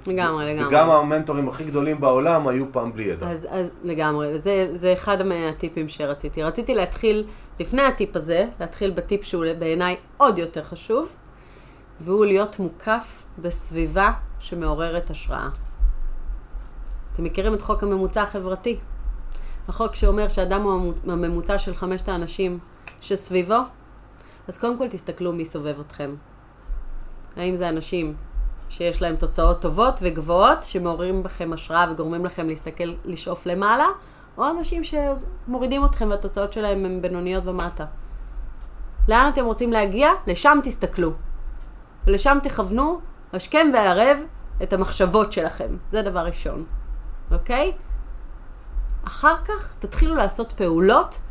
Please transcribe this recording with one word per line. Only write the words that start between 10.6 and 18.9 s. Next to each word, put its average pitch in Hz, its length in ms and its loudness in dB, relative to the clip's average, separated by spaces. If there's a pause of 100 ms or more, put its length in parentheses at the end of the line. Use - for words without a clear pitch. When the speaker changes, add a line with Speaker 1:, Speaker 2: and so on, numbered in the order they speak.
Speaker 1:
חשוב, 240 480 -4 (880)
והוא 190 260 4
להיות 202 340 2
מוקף 220 640 -4 (140)
בסביבה 165 720 0 (280)
שמעוררת 165 680 -2
השראה. 139 400 -6 (1600)
אתם 165 100 -4
מכירים 196 300 0
את - 80 -2
חוק 208 220 0
הממוצע 196 380 0
החברתי? 196 560 -2 (920)